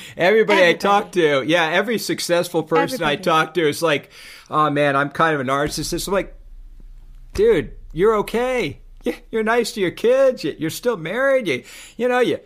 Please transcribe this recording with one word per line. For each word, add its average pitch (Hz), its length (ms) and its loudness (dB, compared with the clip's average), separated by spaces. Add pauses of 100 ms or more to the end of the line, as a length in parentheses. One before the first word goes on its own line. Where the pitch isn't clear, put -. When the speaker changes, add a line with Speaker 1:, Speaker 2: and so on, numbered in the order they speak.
(160)
Speaker 1:
everybody 208 440 4
I - 80 6
Speaker 2:
Everybody. 165 100 2
Speaker 1:
talk 202 340 2
to, 151 300 2
yeah, 160 260 2
every 202 300 0
successful 170 640 -2
person 170 400 -2
I 151 100 0
Speaker 2:
Everybody. 139 120 -4
Speaker 1:
talk 160 300 0
to 165 140 2
is 147 140 -2
like, 156 260 -2 (400)
"Oh 151 220 2
man, 143 260 2
I'm 139 140 0
kind 160 240 0
of 143 80 -2
a - 20 -6
narcissist." 147 640 -4
I'm 185 60 -2
like, 185 200 -4 (1000)
"Dude, 190 380 2 (200)
you're 208 240 2
okay. 220 640 -4 (240)
Y-, - 160 -4 (100)
you're 220 120 -2
nice 233 300 0
to 226 100 -6
your 175 80 0
kids. 254 540 2
Y-, 143 140 -4
you're 156 120 -4
still 240 260 -4
married. 240 500 -2
You, 127 160 -2 (360)
you 240 100 -2
know, 247 120 0
you, 160 240 0